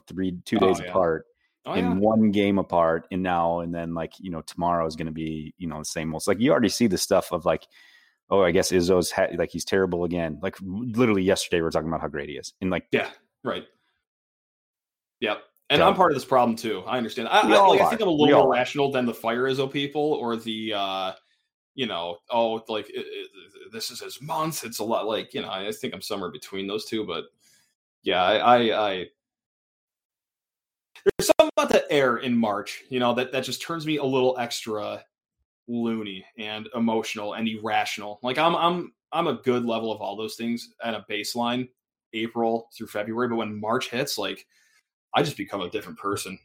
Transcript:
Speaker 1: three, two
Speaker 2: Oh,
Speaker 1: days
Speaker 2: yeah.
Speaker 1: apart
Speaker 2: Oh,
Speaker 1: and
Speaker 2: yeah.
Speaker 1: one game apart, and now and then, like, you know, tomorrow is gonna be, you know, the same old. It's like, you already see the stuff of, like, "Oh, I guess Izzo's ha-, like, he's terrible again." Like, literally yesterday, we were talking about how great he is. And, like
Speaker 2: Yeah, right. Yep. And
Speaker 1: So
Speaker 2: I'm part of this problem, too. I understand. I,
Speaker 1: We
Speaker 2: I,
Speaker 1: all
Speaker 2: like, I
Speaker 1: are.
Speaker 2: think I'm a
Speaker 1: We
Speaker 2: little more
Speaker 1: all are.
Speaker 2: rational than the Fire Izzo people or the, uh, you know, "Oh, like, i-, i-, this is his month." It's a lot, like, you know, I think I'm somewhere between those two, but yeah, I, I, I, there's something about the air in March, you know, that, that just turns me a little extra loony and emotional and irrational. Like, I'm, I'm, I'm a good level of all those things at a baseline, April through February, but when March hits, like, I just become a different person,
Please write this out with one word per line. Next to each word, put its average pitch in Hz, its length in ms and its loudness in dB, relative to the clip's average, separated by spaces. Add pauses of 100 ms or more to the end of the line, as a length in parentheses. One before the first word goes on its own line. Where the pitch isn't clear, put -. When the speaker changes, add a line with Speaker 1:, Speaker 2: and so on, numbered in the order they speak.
Speaker 1:
three, 90 380 -4
two 113 120 0
Speaker 2:
Oh, 95 100 4
Speaker 1:
days 92 120 2
Speaker 2:
yeah. 90 100 -8
Speaker 1:
apart 87 360 0 (420)
Speaker 2:
Oh, 147 60 -6
Speaker 1:
and 90 220 0
Speaker 2:
yeah. 101 120 4
Speaker 1:
one 110 240 4
game 101 260 4
apart, 85 540 2
and 92 120 -2
now 85 360 0
and 85 140 -6
then, 85 200 -6
like, 80 260 -6
you 95 120 -10
know, 80 100 -8
tomorrow 85 460 -2
is 80 80 -8
gonna 80 160 -6
be, 78 460 -8
you 90 100 -8
know, 76 120 -8
the 78 60 -10
same 80 280 -6
old. 78 80 -6
It's - 60 -8
like, 98 120 2
you 131 120 4
already 123 180 4
see 120 180 2
the 90 100 2
stuff - 340 4
of, 85 140 -2
like, 80 220 0 (640)
"Oh, 98 120 6
I 87 100 6
guess 90 200 4
Izzo's 90 400 4
ha-, 95 240 2
like, 82 160 -2
he's 85 140 -8
terrible 90 400 2
again." 82 360 -2
Like, 95 200 -6
literally 107 640 0
yesterday, 95 340 2
we 82 60 2
were 80 80 0
talking 80 160 -2
about 80 140 -4
how 78 60 -4
great 73 220 -8
he 69 80 -10
is. - 240 -16
And, 92 100 -2
like 85 200 -4
Speaker 2:
Yeah, 104 180 0 (340)
right. 90 220 -6 (1600)
Yep. 107 180 -2 (300)
And 147 100 4
Speaker 1:
So 170 80 6
Speaker 2:
I'm 196 80 4
part 180 160 4
of 139 40 0
this 123 100 -6
problem, 120 300 4
too. 101 300 -4
I 113 120 -4
understand. 113 320 -6
I, 214 180 6
Speaker 1:
We 214 60 6
Speaker 2:
I, 208 40 8
Speaker 1:
all 196 120 8
Speaker 2:
like, - 120 8
I - 40 6
Speaker 1:
are. 165 40 4
Speaker 2:
think 220 120 0
I'm 202 60 0
a 175 40 4
Speaker 1:
We 147 100 4
Speaker 2:
little 143 140 8
more 107 100 10
Speaker 1:
all - 40 4
are. 127 40 4
Speaker 2:
rational 127 380 0
than 127 140 0
the 117 80 -2
Fire 117 300 -2
Izzo 135 280 0
people 147 420 -2
or 117 220 -2
the, 110 380 -4
uh, 95 380 -2 (640)
you 127 140 -4
know, 87 300 -6 (120)
"Oh, 113 400 0
like, - 260 -6
i-, 123 40 -8
i-, 95 260 -12 (460)
this 110 180 -10
is 120 120 -16
his 98 200 -14
month." 156 420 -6
It's 117 160 -10
a 110 40 -4
lot, 104 240 -2
like, 107 260 -4
you 135 80 -6
know, 95 80 -8
I 98 220 -6
think 117 240 -8
I'm 95 80 -12
somewhere 98 260 -6
between 95 380 -10
those 107 180 -6
two, 110 220 -6
but 82 180 -8 (760)
yeah, 92 200 2
I, 101 140 4
I, 113 540 4
I, 92 140 -6 (2000)
there's - 240 2 (120)
something 311 180 6
about 285 140 2
the 185 200 2
air 131 260 4
in 120 200 -2
March, 104 520 -2
you 127 100 -2
know, 120 140 2
that, 123 180 -2
that 135 120 -2
just 127 180 -8
turns 165 240 -8
me 156 120 -2
a 135 60 -4
little 127 360 2
extra 104 640 -6 (640)
loony 113 580 -4 (120)
and 107 380 -8
emotional 110 580 -2
and 110 140 -4
irrational. 107 760 -4
Like, 127 140 -2
I'm, 170 180 4
I'm, 170 380 0 (180)
I'm 165 160 -2
a 131 160 0
good 120 220 2
level 113 260 -2
of 104 100 -8
all 101 140 -6
those 110 200 -8
things 117 380 -8 (100)
at 117 100 -4
a 104 160 -10
baseline, 120 600 -4 (440)
April 113 640 -2
through 107 120 -12
February, 110 400 -4
but 117 80 -2
when 107 240 -4
March 113 300 -2
hits, 131 280 -4
like, 98 280 -6 (680)
I 120 100 4
just - 140 -6
become 98 240 -6
a 87 80 -6
different 87 280 -10
person, 98 460 -6